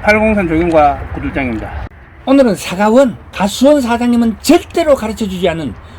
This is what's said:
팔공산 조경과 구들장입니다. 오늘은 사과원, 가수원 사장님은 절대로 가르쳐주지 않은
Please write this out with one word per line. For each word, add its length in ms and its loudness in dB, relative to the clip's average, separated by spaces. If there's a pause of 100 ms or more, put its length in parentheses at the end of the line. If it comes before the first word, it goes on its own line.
팔공산 460 2
조경과 500 2 (140)
구들장입니다. 720 -6 (380)
오늘은 300 2
사과원, 600 0 (140)
가수원 480 2
사장님은 640 0
절대로 540 2
가르쳐주지 520 -4
않은 260 -4 (260)